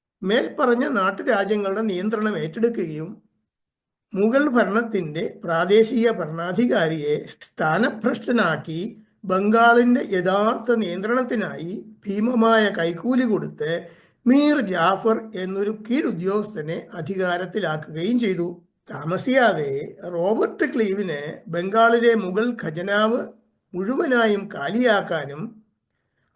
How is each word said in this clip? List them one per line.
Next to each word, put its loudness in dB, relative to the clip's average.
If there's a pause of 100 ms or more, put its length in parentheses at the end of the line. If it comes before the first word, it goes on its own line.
(240)
മേൽപ്പറഞ്ഞ 2
നാട്ടുരാജ്യങ്ങളുടെ 0
നിയന്ത്രണം -2
ഏറ്റെടുക്കുകയും -4 (920)
മുഗൾ 2
ഭരണത്തിന്റെ 0
പ്രാദേശിക 4
ഭരണാധികാരിയെ -2 (160)
സ്ഥാനഭ്രഷ്ടനാക്കി -2 (240)
ബംഗാളിന്റെ 6 (100)
യഥാർത്ഥ 2
നിയന്ത്രണത്തിനായി -4 (220)
ഭീമമായ 2
കൈക്കൂലി 0
കൊടുത്ത് -4 (400)
മീർ 6
ജാഫർ 0
എന്നൊരു -4
കീഴുദ്യോഗസ്ഥനെ -2
അധികാരത്തിലാക്കുകയും -4
ചെയ്തു. -2 (300)
താമസിയാതെ 0 (140)
റോബർട്ട് 0
ക്ലീവിന് -2
ബംഗാളിലെ 4
മുഗൾ -2
ഖജനാവ് 0 (460)
മുഴുവനായും 2
കാലിയാക്കാനും -2 (720)